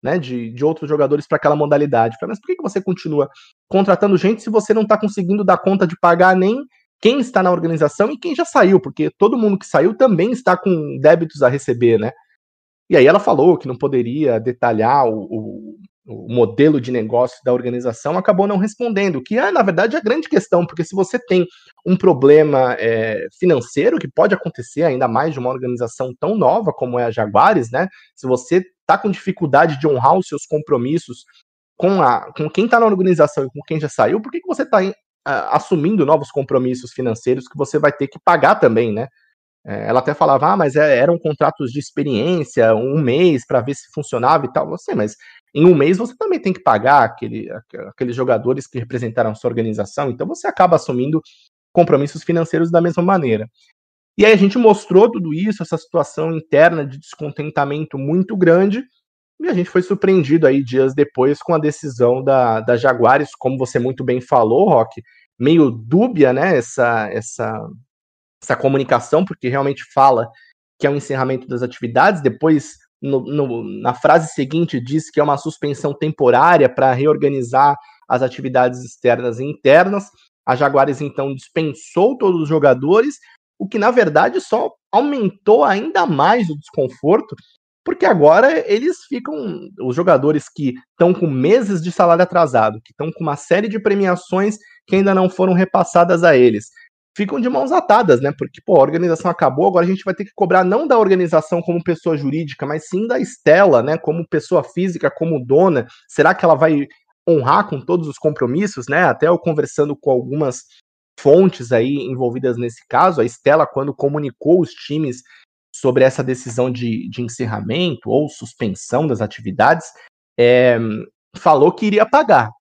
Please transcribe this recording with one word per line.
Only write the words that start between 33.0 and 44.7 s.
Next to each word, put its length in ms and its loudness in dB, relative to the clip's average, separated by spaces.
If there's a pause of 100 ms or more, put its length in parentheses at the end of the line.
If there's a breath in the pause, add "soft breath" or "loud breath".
e 20 -10
com 180 -14
quem 140 -6
já 80 -6
saiu, 340 -2
por 80 -14
que 120 -10
que 60 -16
você 220 -6
tá 140 2
em, 100 -6 (320)
a, 300 -4
assumindo 500 0
novos 240 0
compromissos 600 -4
financeiros 560 -4
que 100 -18
você 220 -2
vai 140 2
ter 140 -4
que 160 -16
pagar 320 4
também, 360 2
né? 160 -6 (580)
É, 220 -10
ela 120 2
até 140 -4
falava, 380 2
"Ah, 60 0
mas 180 0
é, 220 2
eram 200 2
contratos 540 -2
de 80 -8
experiência, 960 -2
um 260 -2
mês 460 0
pra 140 0
ver 140 -6
se 180 -20
funcionava 520 -2
e 60 -8
tal." 180 -4
Você, 240 -10